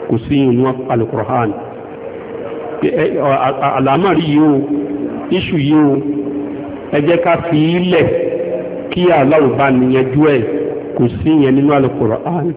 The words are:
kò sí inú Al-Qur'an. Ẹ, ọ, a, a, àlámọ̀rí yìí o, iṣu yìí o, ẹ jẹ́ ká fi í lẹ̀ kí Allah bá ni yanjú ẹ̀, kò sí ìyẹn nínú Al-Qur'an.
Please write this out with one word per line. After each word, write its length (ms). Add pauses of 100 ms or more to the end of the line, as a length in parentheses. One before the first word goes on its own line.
kò 140
sí 200
inú 260 (220)
Al-Qur'an. 640 (1400)
Ẹ, 120 (100)
ọ, 180
a, 220
a, 180
àlámọ̀rí 500
yìí 160
o, 140 (760)
iṣu 280
yìí 240
o, 140 (960)
ẹ 100
jẹ́ 160
ká 200
fi 200 (100)
í 180
lẹ̀ 200 (840)
kí 220
Allah 320 (140)
bá 160
ni 220
yanjú 300
ẹ̀, 180 (500)
kò 140
sí 240
ìyẹn 260
nínú 180
Al-Qur'an. 840